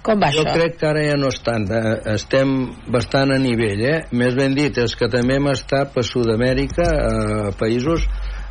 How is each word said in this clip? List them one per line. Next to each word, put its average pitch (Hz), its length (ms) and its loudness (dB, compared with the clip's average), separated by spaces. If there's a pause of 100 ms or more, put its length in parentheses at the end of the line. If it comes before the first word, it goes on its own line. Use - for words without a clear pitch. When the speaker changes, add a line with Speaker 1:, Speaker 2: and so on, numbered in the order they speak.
Speaker 1:
Com 214 180 2
va 151 120 2
Speaker 2:
Jo 156 100 2
Speaker 1:
això? 156 120 0
Speaker 2:
crec 165 240 0
que 156 80 0
ara 151 180 2
ja 147 120 2
no 139 120 0
estan, 117 420 -2
eh, 110 440 0
estem 135 560 0 (180)
bastant 135 440 2
a 131 60 2
nivell, 113 460 0
eh? 156 280 0
Més 123 220 2
ben 135 200 2
dit, 143 240 0
és 117 180 0
que 120 120 0
també 123 280 0
hem 143 120 0
estat 139 440 -2
per 127 120 0
Sud-amèrica, 127 800 0
eh, 110 760 0
països, 123 480 0 (440)